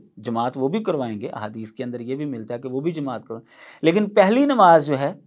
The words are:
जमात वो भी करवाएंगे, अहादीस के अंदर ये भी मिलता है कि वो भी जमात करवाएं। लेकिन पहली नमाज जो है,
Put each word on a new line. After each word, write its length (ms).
जमात 380
वो 120
भी 120
करवाएंगे, 480
अहादीस 420
के 120
अंदर 200
ये 140
भी 100
मिलता 280
है 60
कि 80
वो 120
भी 120
जमात 340
करवाएं। 160
लेकिन 220
पहली 400
नमाज 380
जो 100
है, 320